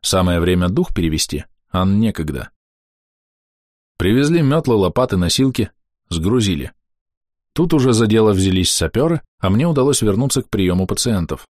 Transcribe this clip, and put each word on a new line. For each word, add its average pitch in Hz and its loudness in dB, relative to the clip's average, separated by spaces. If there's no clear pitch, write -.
Самое 90 0
время 87 2
дух 147 -2
перевести, 78 -4
а 92 0
некогда. 95 -2
Привезли 143 2
мётлы, 139 2
лопаты, 101 0
носилки, 110 0
сгрузили. 92 -2
Тут 170 0
уже 127 2
за 113 2
дело 110 4
взялись 92 2
сапёры, 156 -2
а 95 -2
мне 113 2
удалось 139 0
вернуться 113 0
к - -12
приёму 92 0
пациентов. 92 -4